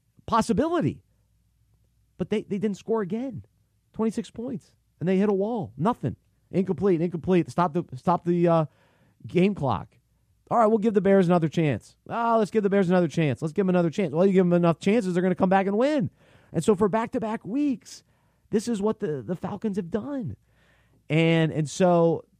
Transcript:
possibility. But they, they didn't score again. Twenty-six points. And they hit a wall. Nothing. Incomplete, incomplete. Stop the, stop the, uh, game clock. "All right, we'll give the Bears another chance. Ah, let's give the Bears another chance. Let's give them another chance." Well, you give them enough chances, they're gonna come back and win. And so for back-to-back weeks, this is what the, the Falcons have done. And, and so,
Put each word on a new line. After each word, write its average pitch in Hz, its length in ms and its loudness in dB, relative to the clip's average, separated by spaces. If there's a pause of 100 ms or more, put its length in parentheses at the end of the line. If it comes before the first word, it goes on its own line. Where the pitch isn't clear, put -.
(260)
possibility. 233 760 -2 (1120)
But 180 120 -6
they, 214 120 -2
they 196 160 -8
didn't 196 200 -4
score 220 240 -4
again. 208 420 -8 (500)
Twenty-six 220 360 -4
points. 233 420 -12 (280)
And 170 80 -4
they 190 100 2
hit 208 120 2
a 208 40 0
wall. 196 440 -4
Nothing. 151 380 -2 (360)
Incomplete, 185 500 0
incomplete. 170 480 0
Stop 175 240 -2
the, 170 100 -2 (120)
stop 175 300 -2
the, 170 220 2
uh, 165 180 4 (600)
game 175 300 0
clock. 120 320 -4 (640)
"All 208 60 2
right, 226 100 4
we'll 226 100 4
give 214 160 0
the 202 80 4
Bears 196 260 4
another 170 200 4
chance. 143 480 -2 (140)
Ah, 233 260 0
let's 220 160 2
give 220 100 0
the 196 80 0
Bears 190 200 2
another 180 180 4
chance. 147 340 -2
Let's 156 120 -6
give 202 100 0
them 185 60 2
another 175 200 2
chance." 156 240 -4
Well, 170 120 2
you 202 80 2
give 185 120 4
them 175 60 2
enough 170 280 2
chances, 196 340 0
they're 175 100 0
gonna 185 100 2
come 180 160 0
back 190 160 2
and 202 120 -2
win. 269 320 0 (420)
And 165 120 -4
so 214 120 4
for 208 120 2
back-to-back 226 580 -4
weeks, 269 580 -6 (460)
this 220 180 -2
is 226 140 -4
what 214 180 -2
the, 151 260 -6
the 160 100 -6
Falcons 196 420 -8
have 175 120 -8
done. 220 460 -6 (720)
And, 165 420 2
and 147 160 -2
so, 170 580 2 (140)